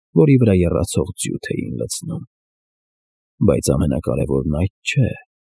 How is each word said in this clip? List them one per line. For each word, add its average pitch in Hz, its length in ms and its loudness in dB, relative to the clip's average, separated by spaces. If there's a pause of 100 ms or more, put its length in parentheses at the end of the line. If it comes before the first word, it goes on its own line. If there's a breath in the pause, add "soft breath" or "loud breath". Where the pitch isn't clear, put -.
(160)
որի 151 220 6
վրա 110 180 4
եռացող 82 560 0
ձյութ - 380 -8
էին - 260 -6
լցնում։ - 480 -8 (1200)
Բայց - 280 2
ամենակարևորն 69 840 -2
այդ 90 180 -2 (120)
չէ։ - 260 0 (380)